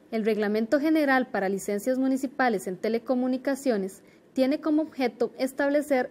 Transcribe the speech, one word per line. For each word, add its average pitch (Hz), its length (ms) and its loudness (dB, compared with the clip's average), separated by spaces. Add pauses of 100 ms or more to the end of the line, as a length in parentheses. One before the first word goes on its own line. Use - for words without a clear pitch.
(100)
El 226 140 -2
Reglamento 220 560 0
General 277 460 2
para 196 240 -2
Licencias 208 480 -2
Municipales 262 680 0
en 185 120 -6
Telecomunicaciones 247 1200 -2 (320)
tiene 262 300 2
como 302 180 2
objeto 262 560 -2
establecer 277 760 0